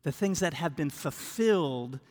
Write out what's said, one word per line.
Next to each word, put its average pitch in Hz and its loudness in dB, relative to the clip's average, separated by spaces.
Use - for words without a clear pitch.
the 151 0
things 190 0
that 170 2
have 151 -2
been 147 0
fulfilled 139 0